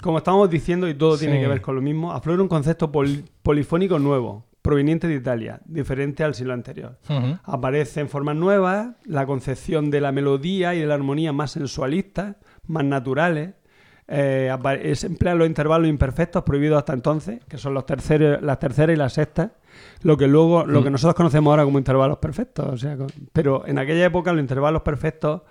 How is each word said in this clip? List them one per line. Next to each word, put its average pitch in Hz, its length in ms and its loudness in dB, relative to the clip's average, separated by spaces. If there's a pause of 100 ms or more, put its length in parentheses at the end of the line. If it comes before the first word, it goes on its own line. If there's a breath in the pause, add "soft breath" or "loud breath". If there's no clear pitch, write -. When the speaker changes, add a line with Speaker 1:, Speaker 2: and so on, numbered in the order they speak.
Speaker 1:
como 165 160 -2
estamos 190 320 4
diciendo, 175 400 -2
y 156 60 -4
todo 151 240 2
tiene 147 160 0
Speaker 2:
Sí. 135 80 2
Speaker 1:
que 120 60 0
ver 104 120 0
con 135 140 -6
lo 127 80 -2
mismo, 156 300 -4
aflora 160 280 -2
un 190 80 2
concepto 160 420 0
pol-, 143 340 0 (180)
polifónico 160 560 0
nuevo, 123 480 -2 (160)
proveniente 151 440 2
de 156 100 0
Italia, 120 500 -6
diferente 143 580 -6
al 151 100 -2
siglo 127 200 -8
anterior. 123 420 -12 (140)
Speaker 2:
Ujú. 135 340 -2
Speaker 1:
Aparece 135 560 -4
en 139 80 -4
formas 147 280 -4
nuevas 196 500 0 (180)
la 139 220 -4
concepción 143 640 -4
de 143 100 0
la 139 120 -2
melodía 151 600 0
y 165 60 -2
de 151 60 -2
la 147 80 0
armonía 143 400 -2
más 143 160 -4
sensualistas, 170 880 -4 (300 soft breath)
más 147 200 -2
naturales. 147 640 0 (580 soft breath)
Eh, 135 440 0
apa-, 131 220 -2
eh, 151 200 -2
se - 140 -6
emplean 175 280 0
los 165 120 4
intervalos 160 400 2
imperfectos 151 560 -2
prohibidos 147 340 2
hasta 139 140 -4
entonces, 151 560 -4
que 131 100 -14
son 135 160 -6
los 135 120 -6
terceros, 143 540 2
las 143 200 -2
terceras 151 340 2
y - 20 0
las 139 180 -2
sextas, 160 360 -2 (520 loud breath)
lo 156 140 4
que 135 120 4
luego, 165 360 6
lo 139 160 4
Speaker 3:
Mm. 120 40 6
Speaker 1:
que 139 80 0
nosotros 156 240 4
conocemos 151 340 4
ahora 151 140 6
como 139 140 2
intervalos 135 400 2
perfectos. 156 500 -6
O 131 80 -4
sea, 135 200 -6
con-, 135 140 -8 (220)
pero 139 340 2
en 139 140 -2
aquella 160 240 2
época 175 280 2
los 160 80 2
intervalos 143 420 0
perfectos 156 680 -4